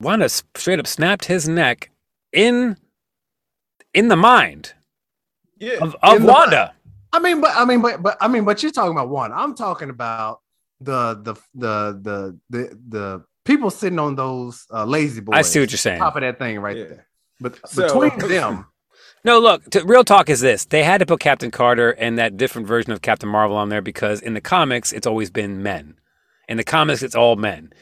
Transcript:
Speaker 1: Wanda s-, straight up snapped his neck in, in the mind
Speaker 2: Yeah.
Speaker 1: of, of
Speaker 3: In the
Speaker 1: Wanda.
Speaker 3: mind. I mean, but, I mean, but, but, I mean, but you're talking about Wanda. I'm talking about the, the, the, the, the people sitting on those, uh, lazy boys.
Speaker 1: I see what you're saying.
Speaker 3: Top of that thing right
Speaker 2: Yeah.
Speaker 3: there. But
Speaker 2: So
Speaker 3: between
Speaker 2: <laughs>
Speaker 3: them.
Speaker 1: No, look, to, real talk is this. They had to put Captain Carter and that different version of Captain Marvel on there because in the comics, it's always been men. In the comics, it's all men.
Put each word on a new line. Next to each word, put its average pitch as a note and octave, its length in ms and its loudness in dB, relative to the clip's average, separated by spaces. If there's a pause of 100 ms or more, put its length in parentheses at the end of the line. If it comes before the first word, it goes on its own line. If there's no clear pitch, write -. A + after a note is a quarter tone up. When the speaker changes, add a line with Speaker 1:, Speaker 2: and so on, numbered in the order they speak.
Speaker 1:
Wanda G3 240 0
s-, - 180 -4 (120)
straight F3+ 240 -2
up C3 80 -6
snapped F#3 380 -2
his F3 220 -2
neck D#3+ 420 -2 (440)
in, A#3+ 420 2 (1160)
in A3+ 160 4
the F3+ 80 4
mind D#3+ 560 2 (840)
Speaker 2:
Yeah. A3 240 -8
Speaker 1:
of, D#3+ 220 -6
of G#3+ 140 8
Speaker 3:
In - 80 6
the A#3 60 8
Speaker 1:
Wanda. C4 260 8
Speaker 3:
mind. F#2+ 140 0 (420)
I E4+ 60 4
mean, E4+ 220 2
but, D4+ 140 4
I A#3+ 80 4
mean, B3 180 2
but, A3+ 220 -2
but, G3+ 160 -2
I G#3+ 80 0
mean, A#3 160 0
but G#3 180 0
you're D4+ 120 -4
talking F#3 180 0
about C#3 180 -4
Wanda. B2+ 280 -6
I'm C#4 180 -6
talking F3+ 340 -8
about A2+ 520 -10 (400)
the, B2 320 -4 (100)
the, A2 120 -10 (200)
the, G#2 840 -6 (100)
the, A#2+ 280 -10 (120)
the G2+ 340 -10 (220)
people C4+ 240 0
sitting F3+ 300 -6
on D3 160 -4
those, B2+ 580 -10
uh, A2 100 -4
lazy C3+ 380 -2
boys. G#2+ 160 -2
Speaker 1:
I D#3+ 60 4
see - 180 0
what B2 100 0
you're G#2+ 60 -6
saying. F#2 220 -2
Speaker 3:
Top D3+ 180 -2
of C3+ 60 -6
that B2 160 -6
thing A2+ 200 -8
right G2+ 160 -8
Speaker 2:
Yeah. A2 80 -12
Speaker 3:
there. - 240 -20 (320)
But B2 300 -12
Speaker 2:
So F3+ 140 -2 (180)
Speaker 3:
between D4 180 0
Speaker 2:
<laughs> G3 100 -6
Speaker 3:
them. A2 360 -2 (580)
Speaker 1:
No, A#3 160 6
look, A3 300 4
to, F3 160 0
real A#3+ 180 8
talk F#3+ 260 6
is B2 120 0
this. B2 240 2
They D3+ 180 2
had F3+ 140 2
to F#3 80 2
put D3+ 160 0
Captain C3 300 0
Carter A#2+ 400 2
and A#2 260 -4
that A2+ 180 -2
different A#2 320 -4
version A#2 240 -2
of G#2 100 -8
Captain A2 280 -2
Marvel G#2+ 260 0
on G#2 140 -2
there G#2 120 -4
because G#2 380 -6
in A2+ 140 -10
the G#2 80 -8
comics, C3+ 500 -2
it's - 160 -6
always A2 220 -4
been G2+ 340 -8
men. D2+ 320 -8 (540)
In A2+ 80 -6
the A2+ 80 -2
comics, D3+ 360 0
it's A#2+ 140 -8
all A#2 220 4
men. F2 340 -6 (100)